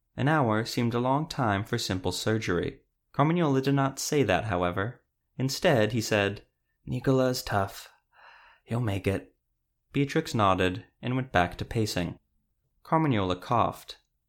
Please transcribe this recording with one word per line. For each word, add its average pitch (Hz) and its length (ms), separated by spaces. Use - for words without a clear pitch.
An 135 120
hour 117 360
seemed 120 300
a 120 40
long 135 300
time 107 360
for - 120
simple 92 360
surgery. 101 680
Carmignola 151 500
did 139 120
not 135 260
say 147 220
that, 98 240
however. 92 560
Instead, 127 560
he 117 80
said, 104 420
"Nicola's 127 580
tough. - 460
He'll 117 160
make 101 260
it." - 280
Beatrix 143 420
nodded 95 500
and 123 140
went 131 160
back 87 280
to - 60
pacing. 90 540
Carmignola 113 580
coughed. - 580